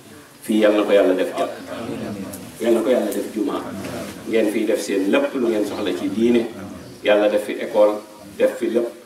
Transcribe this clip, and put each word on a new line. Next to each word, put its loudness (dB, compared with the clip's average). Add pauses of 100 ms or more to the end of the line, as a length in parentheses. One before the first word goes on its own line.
(440)
Fii 0
Yal 6
na 2
ko -2
Yàlla 6
def 0
jàpp. -2 (1120)
Yal 2
na 2
ko 0
Yàlla 2
def -6
jumaa. -2 (680)
Ngeen 2
fiy -2
def 0
seen 0
lépp 2
lu 0
ngeen 0
soxla -4
ci -4
diine. 2 (580)
Yàlla 4
def 2
fi -6
école, 2 (400)
def 2
fi -2
lépp. 2 (180)